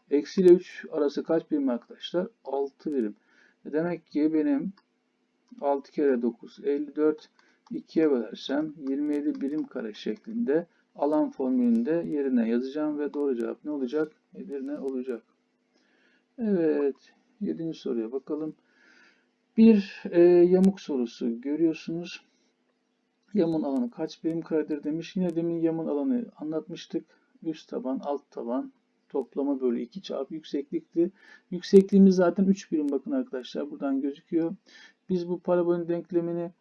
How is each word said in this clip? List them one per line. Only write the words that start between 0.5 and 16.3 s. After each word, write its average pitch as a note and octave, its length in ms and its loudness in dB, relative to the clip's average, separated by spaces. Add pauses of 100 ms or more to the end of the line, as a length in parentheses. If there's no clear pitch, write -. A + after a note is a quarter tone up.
üç - 400 2
arası D3 300 -2
kaç D#3+ 280 -2
birim C#3+ 180 0
arkadaşlar? C3 580 -6 (180)
Altı C#3 500 -6
birim. A2 200 -2 (500)
E, - 80 -14
demek E3 340 -4
ki D#3 280 0
benim D3 380 0 (880)
altı C#3+ 320 -4
kere C#3 300 2
dokuz, - 420 -4
elli C#3+ 320 -4
dört, D#3 340 0 (400)
ikiye D#3+ 400 0
bölersem C#3 640 -4 (140)
yirmi D3 260 -2
yedi C#3+ 260 -4
birim C#3 260 -4
kare A2+ 280 -8
şeklinde A#2+ 720 -4 (300)
alan D3+ 340 0
formülünde B2+ 800 0
yerine C3+ 400 0
yazacağım C#3 500 -2
ve C#3+ 160 -4
doğru C#3+ 220 -2
cevap A2+ 280 -6
ne D3+ 60 -8
olacak? D3 420 -4 (220)
Edirne C#3 440 -10
olacak. C3 440 -8 (1160)